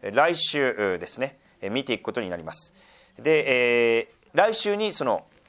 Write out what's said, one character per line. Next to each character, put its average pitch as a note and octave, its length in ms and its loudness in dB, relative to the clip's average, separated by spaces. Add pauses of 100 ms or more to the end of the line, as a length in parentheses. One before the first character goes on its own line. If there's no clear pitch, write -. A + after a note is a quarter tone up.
え、 G2+ 100 -8
来 D#3 240 4
週、 A#2+ 600 0
う、 E2+ 40 -6
で E2+ 80 -10
す - 140 -8
ね、 C#3 180 -8 (220)
え、 G2+ 80 -6
見 B2+ 160 -4
て B2 80 -2
い G#2 60 -4
く - 40 -20
こ A2+ 80 -6
と B2 80 -4
に G2+ 100 -8
な F2 60 -6
り E2+ 80 -12
ま D#2 80 -12
す。 - 220 -8 (440)
で、 B2 840 4
え - 20 -
ー、 - 60 -8 (260)
来 G#3 200 4
週 G#3 220 -2
に G#3+ 160 -2
そ D3+ 140 -4
の G#2+ 200 -2 (240)